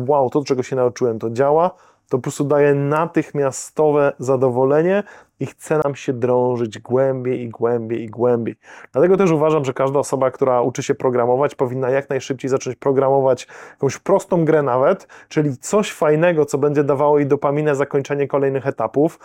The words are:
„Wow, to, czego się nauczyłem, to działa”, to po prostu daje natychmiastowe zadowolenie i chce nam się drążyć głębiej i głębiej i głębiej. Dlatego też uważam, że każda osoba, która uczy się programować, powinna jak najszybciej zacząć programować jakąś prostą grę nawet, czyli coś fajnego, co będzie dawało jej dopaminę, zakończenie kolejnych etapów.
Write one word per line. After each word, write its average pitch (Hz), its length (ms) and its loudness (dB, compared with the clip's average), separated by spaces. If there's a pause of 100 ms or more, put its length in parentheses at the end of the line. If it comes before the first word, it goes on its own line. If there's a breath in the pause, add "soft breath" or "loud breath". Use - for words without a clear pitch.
„Wow, 139 220 2
to, 147 140 -2
czego 127 180 -2
się 135 140 -8
nauczyłem, 120 420 0
to 113 120 -6
działa”, 147 400 2 (380 soft breath)
to 135 100 -2
po 120 40 -10
prostu 147 220 -4
daje 143 300 4
natychmiastowe 143 1400 0
zadowolenie 135 840 2 (400 loud breath)
i 135 40 -6
chce - 320 -4
nam 143 160 -2
się - 180 -6
drążyć 123 680 0
głębiej 127 600 -2
i 117 80 -10
głębiej 113 540 -4
i 117 40 -10
głębiej. 117 500 -2 (360 loud breath)
Dlatego 180 240 4
też 190 140 4
uważam, 156 340 2
że 131 80 -4
każda 135 260 0
osoba, 131 320 0
która 127 300 0
uczy 127 220 -2
się 139 120 -2
programować, 127 600 0
powinna 127 360 -2
jak 139 200 -2
najszybciej 131 380 -6
zacząć 127 280 -2
programować 135 720 2 (240 loud breath)
jakąś - 280 -6
prostą 180 460 0
grę 151 180 4
nawet, 139 460 0 (200 loud breath)
czyli 147 300 -2
coś - 340 -2
fajnego, 156 520 2
co 143 140 -2
będzie 143 260 2
dawało 147 340 2
jej 143 100 0
dopaminę, 143 480 0
zakończenie 139 520 -2
kolejnych 135 380 -2
etapów. 135 580 -2